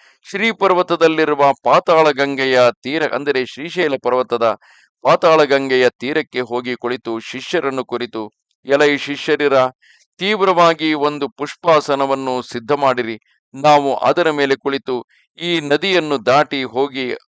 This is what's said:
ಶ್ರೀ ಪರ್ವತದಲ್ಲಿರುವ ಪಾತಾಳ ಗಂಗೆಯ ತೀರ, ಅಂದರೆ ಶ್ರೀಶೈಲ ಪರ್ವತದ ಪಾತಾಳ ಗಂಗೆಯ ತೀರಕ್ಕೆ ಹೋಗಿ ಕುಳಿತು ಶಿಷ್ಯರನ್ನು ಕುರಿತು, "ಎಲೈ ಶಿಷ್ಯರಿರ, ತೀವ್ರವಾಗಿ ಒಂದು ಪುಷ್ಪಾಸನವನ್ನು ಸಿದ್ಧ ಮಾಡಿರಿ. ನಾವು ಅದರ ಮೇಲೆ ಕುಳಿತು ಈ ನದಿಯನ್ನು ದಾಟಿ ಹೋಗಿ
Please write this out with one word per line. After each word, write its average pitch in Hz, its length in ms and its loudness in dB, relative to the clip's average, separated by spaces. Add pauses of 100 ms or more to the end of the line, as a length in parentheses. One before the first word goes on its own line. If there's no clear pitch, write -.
(300)
ಶ್ರೀ 214 220 -4
ಪರ್ವತದಲ್ಲಿರುವ 160 1000 2 (100)
ಪಾತಾಳ 160 480 4
ಗಂಗೆಯ 135 480 0 (240)
ತೀರ, 147 300 -4
ಅಂದರೆ 135 320 -2
ಶ್ರೀಶೈಲ 156 480 -4 (100)
ಪರ್ವತದ 117 520 0 (460)
ಪಾತಾಳ 160 420 4
ಗಂಗೆಯ 131 460 2
ತೀರಕ್ಕೆ 131 500 -6
ಹೋಗಿ 123 360 -6
ಕುಳಿತು 120 440 -6
ಶಿಷ್ಯರನ್ನು 135 680 -6
ಕುರಿತು, 113 460 -8 (340)
"ಎಲೈ 143 320 2
ಶಿಷ್ಯರಿರ, 143 560 -2 (640)
ತೀವ್ರವಾಗಿ 170 760 2
ಒಂದು 147 340 -2
ಪುಷ್ಪಾಸನವನ್ನು 139 1120 -2
ಸಿದ್ಧ 117 300 -8
ಮಾಡಿರಿ. 123 460 0 (380)
ನಾವು 143 400 2
ಅದರ 156 360 0
ಮೇಲೆ 139 240 0
ಕುಳಿತು 131 500 -6 (360)
ಈ 170 180 -4
ನದಿಯನ್ನು 151 640 -2
ದಾಟಿ 139 380 0
ಹೋಗಿ 127 520 -4 (160)